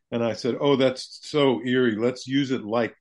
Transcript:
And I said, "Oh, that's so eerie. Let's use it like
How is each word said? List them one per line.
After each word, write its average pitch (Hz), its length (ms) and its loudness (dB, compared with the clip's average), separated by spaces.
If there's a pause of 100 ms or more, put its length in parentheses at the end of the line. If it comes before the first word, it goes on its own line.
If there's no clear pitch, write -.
(140)
And 117 100 -2
I 113 100 0
said, 113 260 -4
"Oh, 143 160 4
that's 131 460 0
so 135 420 2
eerie. 123 320 2
Let's 120 320 -2
use 131 240 0
it 107 140 -4
like 110 360 -2